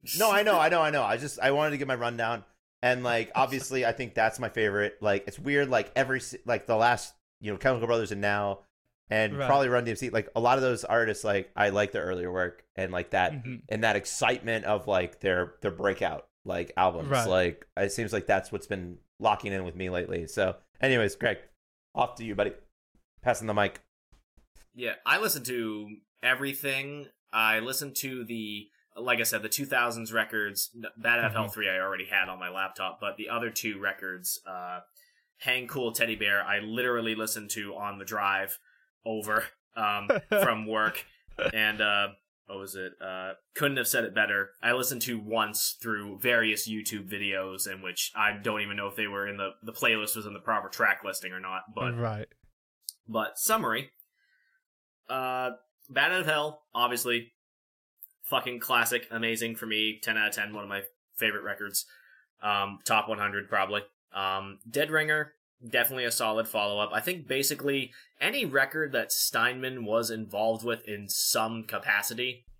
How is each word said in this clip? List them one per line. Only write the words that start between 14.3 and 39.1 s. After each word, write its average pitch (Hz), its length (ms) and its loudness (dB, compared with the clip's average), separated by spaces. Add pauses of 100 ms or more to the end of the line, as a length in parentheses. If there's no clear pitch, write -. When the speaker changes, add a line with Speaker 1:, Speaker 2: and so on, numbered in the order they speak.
Speaker 1:
of, 104 220 0
like, 92 340 0
their, 90 400 2
their 101 100 0
breakout, 90 560 0 (160)
like, 87 320 -4
albums. 87 340 2
Speaker 2:
Right. 123 200 2
Speaker 1:
Like, 90 380 2 (100)
it 98 160 2
seems 110 180 -4
like 104 140 0
that's 98 260 2
what's 104 160 -6
been 87 300 -6 (220)
locking 104 340 2
in 95 100 -2
with 87 120 -8
me 92 140 -4
lately. 87 380 -2
So, 95 280 0 (260)
anyways, 120 340 4
Greg, 104 220 0 (580)
off 127 200 0
to 113 100 -10
you, 104 100 -4
buddy. 101 160 2 (680)
Passing 113 260 2
the 104 60 0
mic. 101 260 0 (960)
Speaker 3:
Yeah, 117 200 -4 (120)
I 147 140 4
listen 170 240 -2
to 110 460 -4 (340)
everything. 139 840 -2 (260)
I 110 260 4
listen 131 360 -4
to 127 280 -6
the, 107 440 -8 (280)
like 120 240 0
I 113 40 2
said, 110 180 0
the 110 80 -6
two 139 160 -4
thousands 117 480 -2
records. 107 600 -2
N-, 117 100 -14 (120)
Bat 117 220 2
Out 113 60 2
of 104 80 2
Hell 110 100 0
Speaker 2:
Mm-hmm. 104 80 -4
Speaker 3:
three 104 180 -2
I 92 100 0
already 95 260 -4
had 95 240 0
on 92 100 -8
my 90 100 -8
laptop, 95 520 -6
but 101 160 -6
the 107 120 -8
other 117 200 -2
two 107 300 -6
records, 95 680 -6
uh, 90 320 -8 (600)
Hang 127 280 0
Cool 123 240 -2
Teddy 113 240 0
Bear, 101 280 4
I 104 160 0
literally 113 560 0
listened 107 360 -4
to 101 240 -6
on 101 220 -6
the 98 80 -12
drive 98 540 0 (460)
over, 107 400 -2 (300)